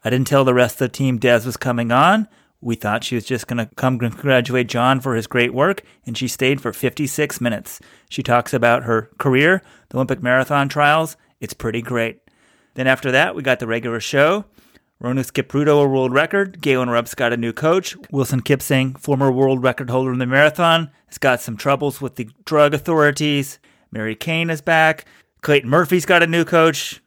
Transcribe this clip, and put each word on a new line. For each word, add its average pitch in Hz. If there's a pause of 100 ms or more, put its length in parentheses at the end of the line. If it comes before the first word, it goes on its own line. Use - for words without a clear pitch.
I 113
didn't 127
tell 139
the 127
rest 123
of -
the 127
team 131
Des 120
was 120
coming 117
on. 180 (320)
We 117
thought 107
she -
was 110
just 127
gonna 120
come 127
congratulate 123
John 123
for 127
his 113
great 123
work, 170 (200)
and 117
she 127
stayed 135
for -
fifty-six 147
minutes. 117 (300)
She 135
talks 120
about 120
her 113
career, 147 (260)
the -
Olympic 131
marathon 131
trials. 151 (240)
It's -
pretty 117
great. 117 (540)
Then 131
after 131
that, 156
we 151
got 127
the 120
regular 117
show. 160 (580)
Ronas 127
Kipruto, 143
a 143
world 131
record. 175
Galen 127
Rupp's 117
got 120
a 120
new 117
coach. 175 (140)
Wilson 131
Kipsang, 135
former 135
world 131
record 127
holder 131
in 123
the 127
marathon, 151 (160)
has -
got 127
some 113
troubles 143
with 127
the 110 (160)
drug 147
authorities. 147 (320)
Mary 110
Kane 165
is 156
back. 160 (340)
Clayton 135
Murphy's 170
got 175
a 170
new 165
coach. 160